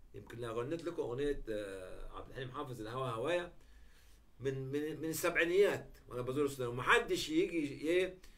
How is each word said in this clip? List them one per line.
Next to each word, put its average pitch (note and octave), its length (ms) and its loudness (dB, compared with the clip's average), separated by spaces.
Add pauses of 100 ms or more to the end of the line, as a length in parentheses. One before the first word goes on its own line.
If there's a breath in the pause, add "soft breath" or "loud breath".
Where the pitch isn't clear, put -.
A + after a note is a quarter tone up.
(140)
يمكن A2 260 -12
لو A#2 200 -2
غنيت D#3+ 240 -2
لكم D#3 180 -2
أغنية، C#3 460 0
آه، F#2+ 640 -6
عبد F#2 160 -10
الحليم C3 220 -8
حافظ C3 300 -6
الهوى B2 300 -4
هوايا E3+ 420 0 (880 soft breath)
من، C3+ 320 -2
من، D3 280 -2
من D#3+ 80 -2
السبعينيات E3+ 880 4 (100)
وأنا B2 140 -4
بزور C3 220 2
السودان، B2+ 240 0
ومحدش E3 600 4
يجي D#3 600 2 (120)
ي-، F#3 160 -4 (200 soft breath)